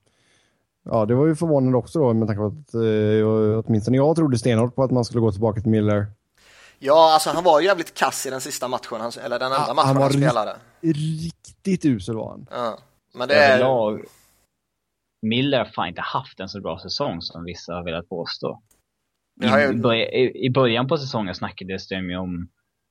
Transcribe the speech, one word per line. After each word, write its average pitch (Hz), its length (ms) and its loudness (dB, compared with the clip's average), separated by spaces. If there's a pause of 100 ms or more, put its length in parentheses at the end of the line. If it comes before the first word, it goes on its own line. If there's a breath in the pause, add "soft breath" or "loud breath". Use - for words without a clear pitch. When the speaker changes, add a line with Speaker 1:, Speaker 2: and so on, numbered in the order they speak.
(840)
Speaker 1:
ja, 110 240 0
det 117 80 2
var 139 120 4
ju 160 100 2
förvånande 135 420 2
också 117 200 -4
då, 131 160 4
med 113 140 2
tanke 104 100 -2
på 107 80 -2
att, - 280 -8
eh, 113 60 -2 (400)
jag, 110 460 2
åtminstone 113 300 2
jag 147 200 4
trodde 147 220 2
stenhårt 120 360 0
på 139 100 0
att 120 60 0
man 123 140 2
skulle 120 160 -4
gå 113 120 2
tillbaka 104 280 -2
till 110 100 0
Miller. 104 360 2 (720 soft breath)
Speaker 2:
Ja, 156 340 6
alltså, 156 180 4
han 160 140 -2
var 160 160 6
ju 165 60 0
jävligt 180 280 0
kass - 320 -2
i 135 40 -6
den 131 100 -6
sista 131 280 -8
matchen, 120 320 -6
han, 117 120 -8 (120)
eller 123 140 -4
den 127 140 -2
enda 147 160 0
Speaker 1:
Ja, 123 60 -2
Speaker 2:
matchen 147 120 4
Speaker 1:
han 135 100 4
var 135 60 4
Speaker 2:
han 139 100 4
Speaker 1:
ri-, 135 40 2 (120)
Speaker 2:
spelade. 107 280 -2 (240)
Speaker 1:
riktigt 160 1040 -4
usel 117 320 0
var 113 140 -8
han. 104 200 -20
Speaker 2:
Ja, 117 280 -6 (360)
men 123 140 -6
det 143 60 4
är 147 200 8
Speaker 3:
Överlag, 127 500 2 (1160)
Miller 123 360 0
har 110 60 0
fan 92 240 -6
inte 85 120 -12
haft - 400 -8
en 95 80 -10
så 101 120 -12
bra 87 180 -6
säsong 90 440 -6
som 85 220 -14
vissa 85 300 -12
har 87 100 -8
velat 85 240 -8
påstå. - 540 -8 (760)
Speaker 2:
Det 127 100 -4
har 131 120 4
Speaker 3:
I, 147 40 4
Speaker 2:
ju 143 60 2
Speaker 3:
i 131 80 0
börj-, 113 260 0
i, 123 440 0
i 131 40 2
början 127 380 2
på 160 100 0
säsongen 110 360 -6
snackades 95 540 -10
det 95 60 -6
ju 92 220 -6
om, 90 320 -8 (420)